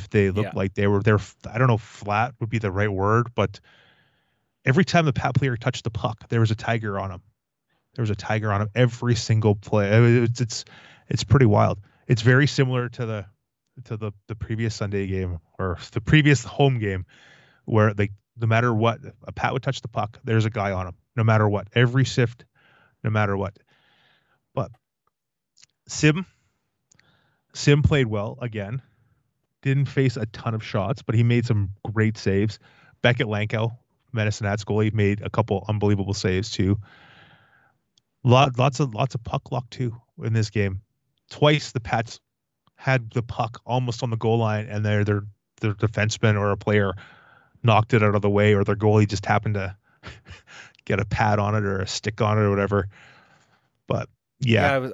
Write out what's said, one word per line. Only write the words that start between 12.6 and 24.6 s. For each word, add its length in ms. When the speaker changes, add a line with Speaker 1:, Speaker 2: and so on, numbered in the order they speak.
Speaker 1:
to 160
the, 200
to 120
the, 160
the 80
previous 400
Sunday 320
game 320
or 200
the 80
previous 440
home 340
game 280
where, 300
like, 160
no 120
matter 260
what, 240
a 80
Pat 200
would 100
touch 180
the 80
puck, 360
there's 200
a 60
guy 220
on 160
him, 60
no 80
matter 240
what. 260
Every 300
shift, 400
no 60
matter 260
what. 200
But 160